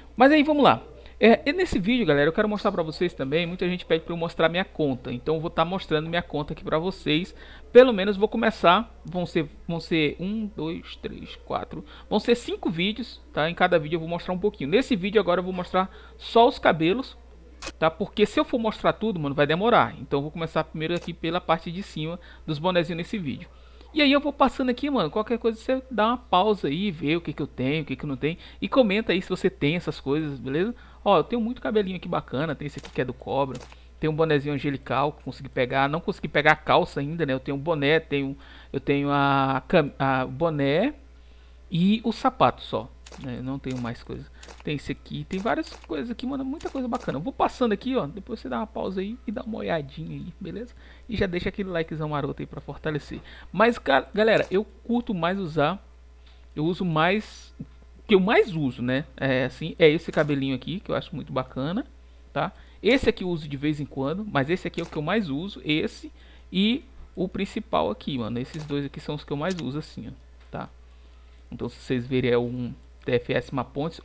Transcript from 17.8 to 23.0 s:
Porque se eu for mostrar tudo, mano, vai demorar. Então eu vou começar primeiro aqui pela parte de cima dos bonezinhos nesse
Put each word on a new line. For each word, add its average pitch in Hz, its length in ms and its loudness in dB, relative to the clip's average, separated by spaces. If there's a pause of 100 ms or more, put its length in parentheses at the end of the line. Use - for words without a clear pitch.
Porque 208 340 0
se - 160 0
eu 302 40 2
for - 140 -2
mostrar 202 360 0
tudo, 214 260 -2
mano, 139 140 -2
vai 143 120 4
demorar. 170 540 4
Então 139 200 -2
eu - 20 -6
vou 156 80 -6
começar 160 340 -2
primeiro 160 300 -4
aqui 170 180 -6
pela 170 260 -4
parte 165 320 0
de 180 120 -8
cima 160 360 -8 (280)
dos 156 120 -2
bonezinhos 175 380 0
nesse 175 220 -6